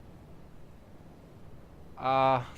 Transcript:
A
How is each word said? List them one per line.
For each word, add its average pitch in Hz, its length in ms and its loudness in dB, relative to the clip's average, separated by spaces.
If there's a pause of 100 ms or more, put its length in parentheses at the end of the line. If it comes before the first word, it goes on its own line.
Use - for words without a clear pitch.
(2000)
A 131 460 6 (160)